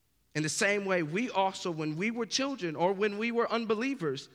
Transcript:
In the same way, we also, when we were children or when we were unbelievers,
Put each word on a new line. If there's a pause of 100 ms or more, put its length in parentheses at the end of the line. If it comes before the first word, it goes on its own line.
(340)
In
the
same
way,
we
also,
when
we
were
children
or
when
we
were
unbelievers,